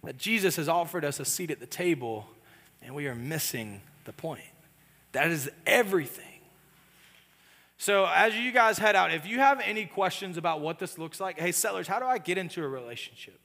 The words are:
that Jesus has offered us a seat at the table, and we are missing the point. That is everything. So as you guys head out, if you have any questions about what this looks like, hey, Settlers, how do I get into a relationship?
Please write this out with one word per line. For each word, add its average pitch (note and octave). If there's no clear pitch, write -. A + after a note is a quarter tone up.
that C3+
Jesus G3+
has D3+
offered E3
us C#3+
a C3+
seat E3
at -
the A#2+
table, B2+
and B2+
we C#3+
are C3
missing A#2
the -
point. D#3+
That C#3+
is C#3+
everything. G3
So G3+
as F#3
you A#3+
guys A3+
head G#3
out, F3+
if D#3+
you A3+
have C#4
any G#3
questions F#3
about E3
what D#3+
this F3
looks D#3+
like, F#3
hey, F3
Settlers, F3+
how G3
do B3+
I B3+
get F3+
into F3
a D3
relationship? B2